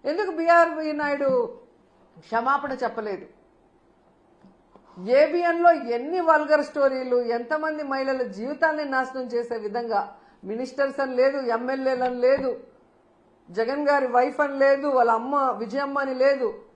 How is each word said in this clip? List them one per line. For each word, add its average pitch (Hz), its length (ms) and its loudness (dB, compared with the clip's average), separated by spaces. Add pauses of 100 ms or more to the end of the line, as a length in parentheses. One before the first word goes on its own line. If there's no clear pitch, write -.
ఎందుకు 359 340 -2
బీఆర్వీ 330 540 4 (100)
నాయుడు 285 280 -2 (960)
క్షమాపణ 269 460 -2 (100)
చెప్పలేదు? 226 440 -6 (1900)
ఏబిఎన్ 339 480 2
లో 349 60 10 (240)
ఎన్ని 311 340 -2
వల్గర్ 302 380 4
స్టోరీలు, 262 500 0 (200)
ఎంతమంది 302 540 -4
మహిళల 269 300 -2 (160)
జీవితాల్ని 302 560 -2
నాశనం 254 400 -2
చేసే 240 320 -4
విధంగా 220 360 -2 (420)
మినిస్టర్స్ 254 600 -4
అని 262 180 -4
లేదు, 277 180 2 (160)
ఎమ్మెల్యేలు 262 520 -2
అని 247 180 -4
లేదు, 269 260 2 (1000)
జగన్ 226 400 -4
గారి 277 260 2
వైఫ్ 254 300 2
అని 277 180 -6
లేదు, 277 240 4 (100)
వాళ్ళ 233 220 4
అమ్మ 262 160 -4 (260)
విజయమ్మ 277 440 -4
అని 262 180 -6
లేదు. 262 260 2 (260)